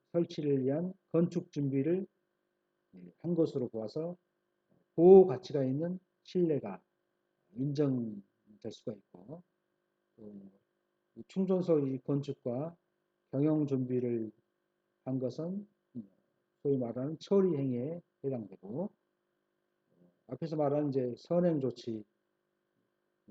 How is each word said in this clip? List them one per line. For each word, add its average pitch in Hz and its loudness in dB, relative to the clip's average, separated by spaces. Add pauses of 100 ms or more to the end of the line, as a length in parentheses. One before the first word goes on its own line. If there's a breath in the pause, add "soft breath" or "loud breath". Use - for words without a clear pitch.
(120)
설치를 151 0
위한 165 -2 (180)
건축 175 0
준비를, 147 0 (880)
예, 90 -20
한 170 -2
것으로 147 0
보아서 151 -8 (760)
보호 185 12
가치가 139 -4
있는 160 -2 (240)
신뢰가 139 -2 (760)
인정될 120 -4
수가 - -12
있고, 107 -20 (760)
또 101 -20 (680)
이 113 -16
충전소 180 0
이 135 -2
건축과 143 -6 (560)
경영 151 2
준비를 123 -2 (760)
한 131 -4
것은 165 -6 (960)
소위 139 0
말하는 127 -6
처리 190 2
행위에 135 -4 (240)
해당되고, 110 -8
어, 214 -8 (1400)
앞에서 156 -8
말한 147 0
이제 127 -2
선행 170 0
조치와, 113 -6 (1300)